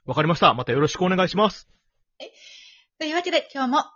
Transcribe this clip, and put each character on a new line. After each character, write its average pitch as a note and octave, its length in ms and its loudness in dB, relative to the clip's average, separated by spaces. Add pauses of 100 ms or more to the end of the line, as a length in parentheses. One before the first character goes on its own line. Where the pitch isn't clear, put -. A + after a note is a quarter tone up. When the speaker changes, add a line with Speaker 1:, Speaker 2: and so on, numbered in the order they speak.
Speaker 1:
わ B2+ 80 -6
か D3+ 80 2
り D#3 60 0
ま E3+ 60 2
し - 60 -6
た。 D#3 140 6
ま B2 100 -6
た B2 80 -4
よ C3+ 80 2
ろ D3+ 80 2
し - 80 -10
く - 60 -4
お F3+ 80 2
願 F#3 120 2
い F3 60 0
し F3 80 -8
ま G#3 140 4
す。 - 180 -16 (500)
Speaker 2:
え、 - 140 -20 (680)
と D#4+ 60 -8
い D4+ 80 -4
う E4 40 -2
わ F4 60 -2
け F4 80 -6
で、 E4 220 0
今 C4+ 140 -4
日 A#3+ 60 -2
も D4+ 120 2 (120)